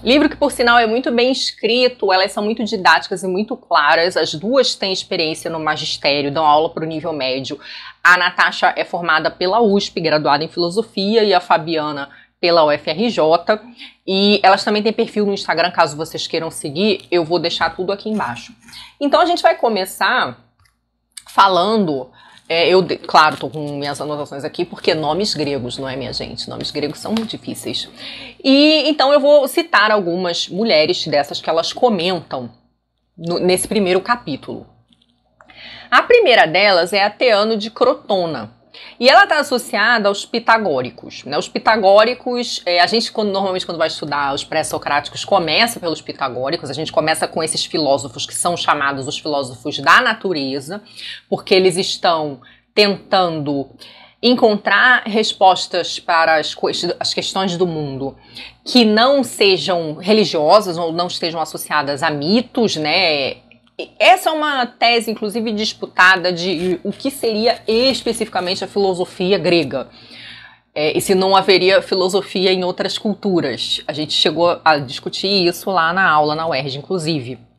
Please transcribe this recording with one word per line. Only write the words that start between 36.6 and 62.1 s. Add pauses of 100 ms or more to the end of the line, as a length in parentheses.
é
a
Teano
de
Crotona. (460)
E
ela
tá
associada
aos
pitagóricos,
né?
Os
pitagóricos,
é,
a
gente,
quando,
normalmente,
quando
vai
estudar
os
pré-socráticos,
começa
pelos
pitagóricos,
a
gente
começa
com
esses
filósofos
que
são
chamados
os
filósofos
da
natureza, (440)
porque
eles
estão (320)
tentando (560)
encontrar
respostas
para
as
ques-,
as
questões
do
mundo (480)
que
não
sejam
religiosas
ou
não
estejam
associadas
a